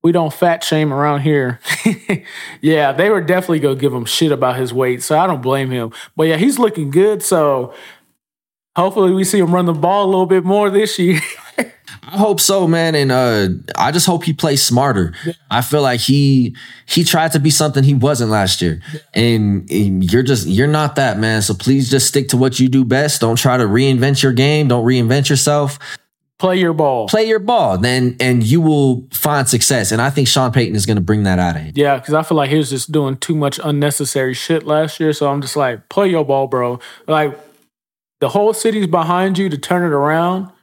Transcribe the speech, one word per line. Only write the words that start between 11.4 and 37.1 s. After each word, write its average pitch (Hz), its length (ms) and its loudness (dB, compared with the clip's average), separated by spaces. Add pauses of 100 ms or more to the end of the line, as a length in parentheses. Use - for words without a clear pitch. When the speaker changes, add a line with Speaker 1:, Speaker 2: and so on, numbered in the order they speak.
Speaker 2:
I - 600 -10
hope 202 220 2
so, 196 280 2
man, 165 280 0
and, 139 160 0
uh, 117 360 2 (300)
I 123 140 0
just 170 160 0
hope 170 160 0
he 160 100 -2
plays 143 300 -2
smarter. 117 500 0 (120)
Speaker 1:
Yeah. 170 80 -4 (180)
Speaker 2:
I 117 100 0
feel 147 200 0
like 123 180 0
he, 135 560 2 (320)
he 170 160 2
tried 160 300 2
to 156 60 2
be 147 120 2
something 143 320 2
he 143 100 4
wasn't 120 380 0
last 101 300 0
year, 85 200 -2 (120)
Speaker 1:
Yeah. 151 60 -12 (140)
Speaker 2:
and, 107 560 0
and 92 420 0
you're 127 120 2
just, 120 240 0
you're 107 200 2
not 151 280 0
that, 117 240 -2
man. 110 240 0
So 104 100 -2
please 127 380 0
just 135 160 2
stick 139 220 -2
to 127 80 0
what 127 220 0
you 131 100 2
do 131 160 2
best. 135 360 0
Don't 113 160 2
try 127 200 2
to 120 80 2
reinvent 131 580 2
your 131 100 2
game. 143 360 2
Don't 120 160 0
reinvent 127 440 2
yourself. 143 480 0 (600)
Speaker 1:
Play 185 200 0
your 170 140 2
ball. 135 340 0
Speaker 2:
Play 220 200 2
your 220 120 0
ball, 185 400 0
then, 123 400 0
and 127 240 2
you 143 180 2
will 139 500 2
find 143 380 0
success. 110 420 0
And 110 80 0
I 135 120 0
think 139 160 0
Sean 131 240 2
Payton 110 240 0
is 98 100 -2
gonna 104 160 0
bring 104 220 0
that 92 160 2
out 87 160 0
of 78 80 -8
him. 76 120 -14
Speaker 1:
Yeah, 139 240 2
'cause 147 140 -6
I 156 80 2
feel 160 160 -2
like 139 140 0
he 151 60 2
was 143 120 0
just 135 220 -6
doing 139 260 -2
too - 180 -6
much 143 280 -2
unnecessary 143 720 -2
shit 160 280 -4
last 151 360 -2
year. 156 140 0
So 147 180 0
I'm 143 100 -4
just 131 140 -10
like, 127 340 -4
"Play 196 200 0
your 160 140 0
ball, 135 220 0
bro." 123 340 -4 (280)
Like, 151 280 -2 (840)